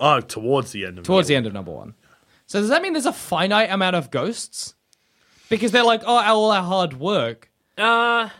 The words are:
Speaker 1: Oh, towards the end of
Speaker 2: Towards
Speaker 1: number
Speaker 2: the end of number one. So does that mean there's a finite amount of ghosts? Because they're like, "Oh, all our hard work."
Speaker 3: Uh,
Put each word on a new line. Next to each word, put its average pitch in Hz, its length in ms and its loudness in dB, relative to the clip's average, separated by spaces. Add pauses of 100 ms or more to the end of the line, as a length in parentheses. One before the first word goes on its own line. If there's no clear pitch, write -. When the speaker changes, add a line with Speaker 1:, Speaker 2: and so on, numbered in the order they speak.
Speaker 1:
Oh, 139 200 4
towards 123 520 -2
the 98 140 -8
end 92 120 -12
of 87 60 -16
Speaker 2:
Towards 175 240 2
Speaker 1:
number 147 40 4
Speaker 2:
the 139 40 4
end 117 100 0
of 101 60 -8
number 92 200 -10
one. 67 220 -14 (520)
So 202 140 -4
does 214 100 0
that 320 100 4
mean 370 140 -4
there's 269 120 -2
a - 60 -2
finite 190 580 0
amount 185 260 0
of 143 140 -4
ghosts? - 640 -6 (760)
Because 214 220 0
they're 240 120 4
like, 226 220 4
"Oh, 240 100 4
all 220 360 4
our 190 100 0
hard 180 360 0
work." 139 520 -4 (260)
Speaker 3:
Uh, 233 640 0